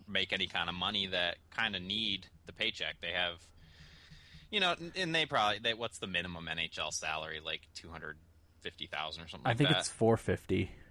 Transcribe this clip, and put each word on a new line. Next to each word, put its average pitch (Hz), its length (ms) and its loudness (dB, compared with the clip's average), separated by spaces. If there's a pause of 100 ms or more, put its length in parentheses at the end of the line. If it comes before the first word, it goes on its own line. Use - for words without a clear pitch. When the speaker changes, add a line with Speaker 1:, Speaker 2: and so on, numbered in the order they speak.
Speaker 1:
make 95 260 0
any 95 140 0
kind 87 220 -2
of 87 60 -2
money 98 320 0
that 87 300 0 (200)
kinda 107 220 0
need 98 480 -4 (180)
the - 80 -14
paycheck. 90 480 -4
They 85 100 -4
have, 87 240 0 (1120)
you 214 100 0
know, 180 180 6
and, 170 200 -8
and 170 180 2
they 160 100 6
probably, 107 340 4
they, 117 140 2
what's 110 260 -4
the 110 80 -4
minimum 87 420 -2
N 82 100 -2
H 82 180 -4
L 80 140 -2
salary? 78 520 -4
Like 80 180 -4 (120)
two - 160 -14
hundred 80 280 -10 (440)
fifty - 260 -8
thousand 78 360 -6
or 80 60 -14
something 95 180 -4
Speaker 2:
I 123 40 4
Speaker 1:
like 117 80 2
Speaker 2:
think 139 100 4
Speaker 1:
that? 90 100 4
Speaker 2:
it's 92 100 -2
four 113 280 6
fifty. 95 540 2 (200)